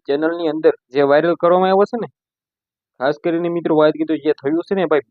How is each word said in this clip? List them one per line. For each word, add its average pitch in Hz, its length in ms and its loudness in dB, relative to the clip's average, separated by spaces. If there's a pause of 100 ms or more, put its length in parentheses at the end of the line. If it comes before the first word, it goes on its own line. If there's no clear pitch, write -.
ચેનલની 160 400 -2
અંદર 156 240 2 (180)
જે 135 120 -2
વાયરલ 151 340 2
કરવામાં 180 340 2
આવ્યો 190 140 2
છે 233 180 -4
ને, 160 60 -10 (920)
ખાસ 143 240 -2
કરીને 170 260 -2
મિત્રો, 170 260 -2
વાત 156 180 4
કરીએ 156 120 -4
તો 160 100 -2
જે 147 180 -2
થયું 156 280 -4
છે - 140 -4
ને 185 100 0
ભાઈ, 151 140 0 (120)